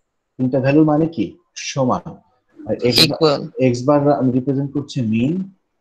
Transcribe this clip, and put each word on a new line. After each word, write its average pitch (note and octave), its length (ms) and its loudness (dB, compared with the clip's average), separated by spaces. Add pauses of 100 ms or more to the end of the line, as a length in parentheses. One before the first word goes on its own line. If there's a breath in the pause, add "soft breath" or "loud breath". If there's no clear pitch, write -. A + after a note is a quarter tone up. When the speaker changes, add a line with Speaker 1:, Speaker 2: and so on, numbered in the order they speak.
(380)
Speaker 1:
তিনটা C3 220 0
value C#3+ 240 4
মানে D#3 220 2
কি? G#2 320 -6 (180)
সমান। A2+ 600 -4 (520)
আর - 60 -2
এক্স - 100 -8
বা-, A#2+ 220 2
Speaker 2:
ইকুয়াল। D3+ 440 0 (100)
Speaker 1:
X B2 260 0
বার D3 260 4
আমি C3 200 2
represent C3+ 420 -2
করছে C#3 280 -6
mean, B2+ 500 -2 (300)